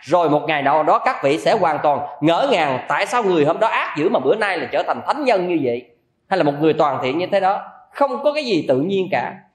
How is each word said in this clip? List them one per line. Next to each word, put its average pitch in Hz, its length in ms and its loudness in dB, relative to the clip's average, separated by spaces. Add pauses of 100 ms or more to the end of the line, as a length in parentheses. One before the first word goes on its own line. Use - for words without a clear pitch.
rồi 160 280 2
một 147 180 2
ngày 151 140 0
nào 147 220 2
đó 185 160 4
các - 240 -2
vị 143 140 2
sẽ 196 200 0
hoàn 156 260 0
toàn 147 160 2 (220)
ngỡ 170 300 2
ngàng: 147 360 0
"Tại 156 180 0
sao 240 180 -2
người 175 220 2
hôm 165 140 0
đó 214 80 2
ác - 300 -4
dữ 156 120 0
mà 233 100 0
bữa 135 160 2
nay 202 220 -2
lại 135 140 -6
trở 156 120 0
thành 139 240 -4
thánh 269 180 -2
nhân 196 220 2
như 175 160 0
vậy, - 260 -4 (380)
hay 190 100 0
là 170 60 2
một 147 160 2
người 156 140 4
toàn 151 300 0
thiện 135 140 -2
như 180 140 -2
thế 196 80 2
đó?" 190 220 0 (300)
Không 254 320 -2
có - 100 2
cái 294 120 -4
gì 190 220 0
tự 131 120 2
nhiên 185 320 -2
cả. 147 240 -4 (200)